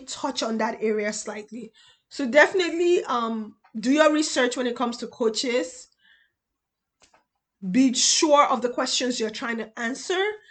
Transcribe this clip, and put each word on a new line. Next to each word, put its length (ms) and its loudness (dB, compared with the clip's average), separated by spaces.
touch 380 -6
on 160 -4
that 220 -4
area 300 -2
slightly. 640 -12
So 180 -6
definitely, 800 4
um, 520 -4
do 140 0
your 220 6
research 420 0
when 120 -2
it 100 -2
comes 200 -2
to 100 -10
coaches. 800 -4
Be 240 4
sure 520 4
of 160 -2
the 80 -2
questions 500 -2
you're 100 -2
trying 280 -8
to 200 -12
answer. 440 -4